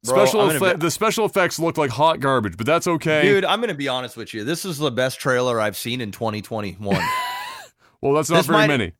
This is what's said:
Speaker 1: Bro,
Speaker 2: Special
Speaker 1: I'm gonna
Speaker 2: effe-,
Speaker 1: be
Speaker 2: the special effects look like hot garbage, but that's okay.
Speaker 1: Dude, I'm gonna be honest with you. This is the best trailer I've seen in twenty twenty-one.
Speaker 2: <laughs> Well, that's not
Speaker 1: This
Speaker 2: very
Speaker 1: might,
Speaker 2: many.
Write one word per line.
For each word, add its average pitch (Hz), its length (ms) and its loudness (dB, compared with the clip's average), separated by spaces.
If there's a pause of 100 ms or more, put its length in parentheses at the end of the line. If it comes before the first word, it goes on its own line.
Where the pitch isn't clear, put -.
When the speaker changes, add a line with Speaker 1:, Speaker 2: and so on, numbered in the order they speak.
Speaker 1:
Bro, 123 140 0
Speaker 2:
Special - 240 4
Speaker 1:
I'm 202 60 4
gonna 151 120 0
Speaker 2:
effe-, 180 160 4
Speaker 1:
be 156 40 -8
Speaker 2:
the 160 120 0
special 220 340 0
effects 180 320 0
look 160 200 -2
like 147 140 0
hot 156 280 2
garbage, 120 380 0
but 110 100 -4
that's 165 200 2
okay. 156 360 2
Speaker 1:
Dude, 190 220 4
I'm 196 160 0
gonna 226 120 -4
be 139 140 -6
honest 127 300 -6
with 110 160 -12
you. 107 100 -6
This 165 220 -4
is 170 120 -6
the 147 140 0
best 127 280 -2
trailer 123 420 0
I've 107 160 -2
seen 123 240 -6
in 104 100 -6
twenty 107 320 -4
twenty-one. 101 640 -4
Speaker 2:
<laughs> 1017 100 -4 (840)
Well, 139 140 2
that's 151 140 0
not 170 100 2
Speaker 1:
This 160 80 0
Speaker 2:
very 160 100 4
Speaker 1:
might, 156 100 6
Speaker 2:
many. 117 320 0